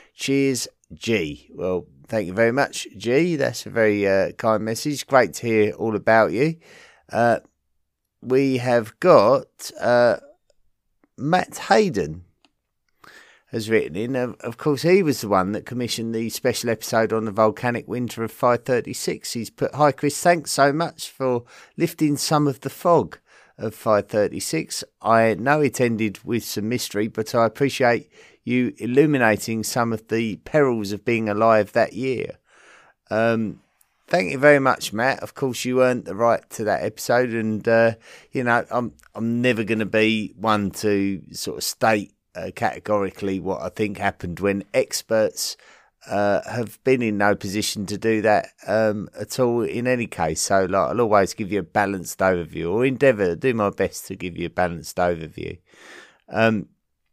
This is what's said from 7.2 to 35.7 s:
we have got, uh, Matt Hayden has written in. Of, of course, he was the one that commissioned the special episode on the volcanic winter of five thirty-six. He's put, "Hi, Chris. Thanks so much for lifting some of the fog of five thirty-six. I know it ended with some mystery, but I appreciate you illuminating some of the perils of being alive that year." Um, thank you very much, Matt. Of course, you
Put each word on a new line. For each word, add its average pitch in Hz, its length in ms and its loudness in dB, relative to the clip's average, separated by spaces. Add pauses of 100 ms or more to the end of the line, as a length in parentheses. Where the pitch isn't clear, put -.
we 131 380 0
have 120 420 -2
got, 131 680 4 (100)
uh, 120 380 4 (1000)
Matt 165 400 -2 (140)
Hayden 95 540 0 (1300)
has 110 180 -6
written 104 260 2
in. 120 200 -4
Of, 123 240 -4
of - 180 -10
course, 147 240 0
he 185 220 6
was 147 180 0
the 110 80 -4
one 95 220 2
that 104 140 -8
commissioned 113 500 -6
the 113 140 -4
special 120 420 -2
episode 113 420 -2
on 110 120 -2
the 110 60 -6
volcanic 110 560 0
winter 117 360 -6
of 110 80 -6
five 120 340 0
thirty-six. - 680 -4
He's 113 180 -8
put, - 240 -4
"Hi, 143 160 4
Chris. - 280 -2
Thanks 175 300 2
so 143 240 4
much - 380 -6
for 123 340 -2 (320)
lifting 156 400 0
some 147 300 2
of 135 140 -2
the 135 100 -8
fog 160 480 2 (400)
of 107 160 -8
five 104 320 2
thirty-six. - 760 -2 (200)
I 113 320 4
know 139 260 0
it 131 180 0
ended 110 440 0
with 113 200 -2
some 107 240 -6
mystery, 113 400 -4
but 110 280 -6
I 117 100 4
appreciate 120 640 0 (340)
you 123 360 0
illuminating 117 840 2
some 117 300 -2
of - 140 -8
the 113 300 -2
perils 120 540 0
of 104 140 -8
being 110 240 0
alive 107 440 4
that 117 200 0
year." 127 460 -6 (720)
Um, 113 500 0 (460)
thank 175 240 0
you 135 80 -6
very 143 200 8
much, 131 340 0
Matt. 120 280 -2
Of - 140 -12
course, 127 280 -4
you 127 200 2